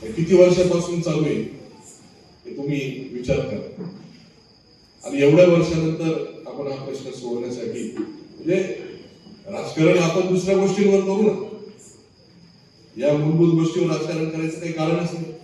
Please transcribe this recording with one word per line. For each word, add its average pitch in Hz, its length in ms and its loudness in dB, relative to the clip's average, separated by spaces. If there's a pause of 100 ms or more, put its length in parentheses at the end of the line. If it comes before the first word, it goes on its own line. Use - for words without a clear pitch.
हे 113 100 -12
किती 170 240 0
वर्षापासून 175 640 4
चालू 156 220 0
आहे, 143 100 0
हे - 1200 -14
तुम्ही 143 220 -4 (320)
विचार 123 280 -2
करा. - 440 -8 (1200)
आणि 139 180 -4
एवढ्या 156 260 8
वर्षानंतर 160 640 2 (360)
आपण 143 200 -10
हा 135 180 -8
प्रश्न 131 260 -12
सोडवण्यासाठी, 120 720 -8 (140)
म्हणजे, - 600 -6 (920)
राजकारण 165 520 2
आपण 175 280 0
दुसऱ्या 185 300 2
गोष्टींवर 196 440 4
करू 196 200 0
ना, 208 120 4 (1600)
या 139 180 2
मूलभूत 160 400 4
गोष्टीवर 160 340 2
राजकारण 156 420 -2
करायचं 160 300 -6
काही 170 120 -6
कारणच 165 420 -2
नाही. 165 120 -8 (180)